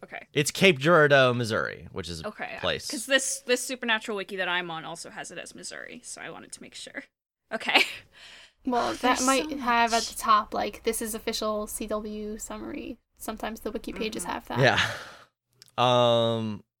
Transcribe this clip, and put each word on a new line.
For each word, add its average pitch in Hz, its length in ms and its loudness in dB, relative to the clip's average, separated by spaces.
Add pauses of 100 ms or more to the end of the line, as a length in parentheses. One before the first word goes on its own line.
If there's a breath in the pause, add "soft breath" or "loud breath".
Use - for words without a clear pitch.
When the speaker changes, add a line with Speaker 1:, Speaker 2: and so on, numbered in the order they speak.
Speaker 1:
okay. - 300 -16
Speaker 2:
It's 143 180 0
Cape 185 260 6
Girardeau, 143 560 8
Missouri, 90 600 -2
which 87 160 -6
is 82 120 -8
a - 60 -10
Speaker 1:
Okay, - 320 -10
Speaker 2:
place. 82 320 -2
Speaker 1:
'cause 285 140 -6
this, 269 400 0
this 247 180 0
Supernatural 226 540 -2
wiki 196 180 -8
that 185 140 -2
I'm 175 200 -2
on 160 140 -8
also 160 260 -12
has - 220 -12
it 175 60 -14
as - 180 -14
Missouri, 180 480 -14
so - 180 -14
I 165 100 -12
wanted - 200 -18
to - 100 -16
make - 140 -18
sure. - 280 -14 (500)
Okay. - 340 4
<laughs> - 60 -10 (760 loud breath)
Speaker 3:
Well, 240 260 2
that - 80 -6
Speaker 1:
There's 254 260 4
Speaker 3:
might 269 240 4
Speaker 1:
so 294 80 -4
Speaker 3:
have 233 340 4
at 233 40 4
Speaker 1:
much. 226 120 0
Speaker 3:
the - 80 -12
top, 214 360 4
like, 208 300 -4
"This 226 160 0
is 220 140 -4
official 214 540 -4
C - 180 -8
W 214 540 -6
summary." 226 580 -10 (180)
Sometimes 220 440 -8
the 226 100 -8
wiki 226 240 -8
pages 220 300 -6
Speaker 1:
Mm-hmm. - 80 -6
Speaker 3:
have - 160 -6
that. 117 120 -2
Speaker 2:
Yeah. 117 200 6 (960 loud breath)
Um, 117 840 4 (180)